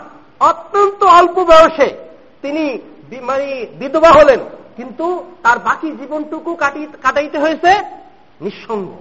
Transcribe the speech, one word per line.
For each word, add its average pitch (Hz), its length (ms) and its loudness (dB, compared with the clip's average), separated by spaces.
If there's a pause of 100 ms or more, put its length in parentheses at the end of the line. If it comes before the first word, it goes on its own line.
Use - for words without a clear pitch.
(400)
অত্যন্ত 392 640 0
অল্প 349 400 4
বয়সে 320 680 4 (300)
তিনি 285 360 -6 (320)
বি-, 247 120 -16
মানে 269 440 -6 (120)
বিধবা 302 320 2
হলেন, 285 300 6 (360)
কিন্তু 320 480 -8 (180)
তার 233 160 0
বাকি 277 320 -6
জীবনটুকু 302 640 -10
কাটি-, 302 480 -8
কাটাইতে 285 360 -4
হয়েছে 320 440 0 (580)
নিঃসঙ্গ 190 600 -10